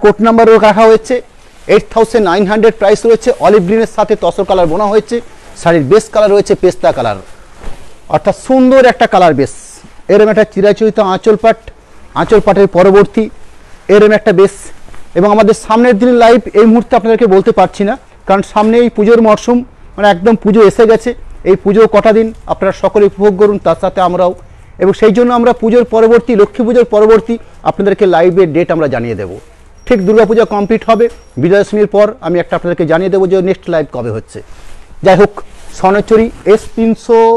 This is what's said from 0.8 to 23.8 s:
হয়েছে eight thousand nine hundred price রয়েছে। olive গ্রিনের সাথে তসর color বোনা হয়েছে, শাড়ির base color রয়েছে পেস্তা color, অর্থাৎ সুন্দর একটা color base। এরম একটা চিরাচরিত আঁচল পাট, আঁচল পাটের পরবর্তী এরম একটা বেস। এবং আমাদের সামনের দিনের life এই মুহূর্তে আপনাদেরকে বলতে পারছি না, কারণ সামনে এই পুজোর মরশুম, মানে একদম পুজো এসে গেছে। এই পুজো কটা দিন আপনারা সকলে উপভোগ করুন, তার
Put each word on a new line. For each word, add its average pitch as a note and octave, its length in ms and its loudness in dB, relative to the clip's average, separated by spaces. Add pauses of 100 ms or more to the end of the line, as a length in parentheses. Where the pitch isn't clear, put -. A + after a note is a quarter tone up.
হয়েছে A3 260 0 (580)
eight G#3+ 200 2
thousand A3 360 0
nine F#3+ 200 0
hundred G#3+ 300 0
price G#3 280 0
রয়েছে। A#3 220 0 (160)
olive G3+ 220 2
গ্রিনের A3 300 -2
সাথে G#3+ 160 -2 (100)
তসর F3+ 260 -4
color F#3 220 0
বোনা G3+ 200 -4
হয়েছে, G#3+ 240 -2 (460)
শাড়ির E3+ 300 0
base G#3+ 220 2
color G#3 220 0
রয়েছে G3+ 260 0
পেস্তা F3 360 0
color, A2 200 -6 (1000)
অর্থাৎ - 200 -2 (120)
সুন্দর C4 340 2 (100)
একটা - 220 -2
color F3+ 260 2
base। C3 140 -4 (600)
এরম G#3 200 4
একটা G#3+ 200 2
চিরাচরিত G#3 440 0 (160)
আঁচল G#3 300 0
পাট, A3 160 0 (640)
আঁচল G3+ 240 2
পাটের G3 220 2 (100)
পরবর্তী G3 460 2 (720)
এরম G#3+ 220 4
একটা G#3 220 -2
বেস। G3 160 2 (640)
এবং F#3+ 180 0
আমাদের G#3+ 200 2 (100)
সামনের A#3 340 2
দিনের B3 240 2
life A#3 160 4 (200)
এই A3+ 120 4
মুহূর্তে A#3 280 0
আপনাদেরকে A3+ 360 0
বলতে G3 240 2
পারছি F#3 300 -2
না, B3 40 -6 (340)
কারণ G3 140 0 (120)
সামনে G#3+ 300 0
এই A#3 140 0
পুজোর A#3 300 2
মরশুম, A#3 300 0 (380)
মানে G3+ 180 0
একদম G3+ 200 0 (100)
পুজো G#3+ 260 2
এসে A3+ 220 0
গেছে। A3 180 0 (400)
এই F#3+ 140 4
পুজো G3+ 180 2 (140)
কটা G#3 220 2
দিন A3+ 100 0 (240)
আপনারা F#3+ 220 -4 (100)
সকলে G3+ 260 0
উপভোগ G3 320 0
করুন, G3+ 240 2
তার E3 180 -2